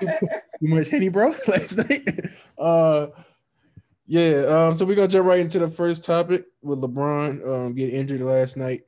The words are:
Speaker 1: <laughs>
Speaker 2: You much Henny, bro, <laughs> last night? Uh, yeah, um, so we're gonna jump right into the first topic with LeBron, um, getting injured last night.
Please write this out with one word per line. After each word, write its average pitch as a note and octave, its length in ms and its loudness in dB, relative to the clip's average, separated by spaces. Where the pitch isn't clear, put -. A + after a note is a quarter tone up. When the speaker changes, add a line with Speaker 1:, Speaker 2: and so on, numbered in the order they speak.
Speaker 1:
<laughs> - 20 -6
Speaker 2:
You D#3 140 2
much D#3 140 2
Henny, G#3+ 200 0
bro, G#3+ 320 2
<laughs> - 60 -12
last F#3+ 300 -2
night? C#4+ 320 -2
Uh, D#3+ 480 2
yeah, D#3+ 340 2
um, D#3+ 340 4
so E3+ 100 -2
we're G3 120 2
gonna G3 100 6
jump F#3 220 4
right F3+ 100 6
into F3 220 0
the E3 80 0
first E3 360 -2
topic F3 420 0
with C#3+ 180 -6
LeBron, C#3 680 -4
um, B2 260 -4
getting B2+ 200 -4
injured C3+ 260 -4
last C3 360 0
night. B2+ 320 -6